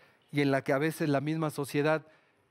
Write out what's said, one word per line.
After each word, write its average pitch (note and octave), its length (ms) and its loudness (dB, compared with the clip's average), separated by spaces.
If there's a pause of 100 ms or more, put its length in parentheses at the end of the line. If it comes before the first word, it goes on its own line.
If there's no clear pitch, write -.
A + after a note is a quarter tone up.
(320)
y C#3+ 100 0
en C#3 100 2
la C3+ 120 2
que D3 100 0
a C3+ 40 4
veces D#3 320 -2
la C#3 120 2
misma D#3 280 -2
sociedad D3 560 -2 (460)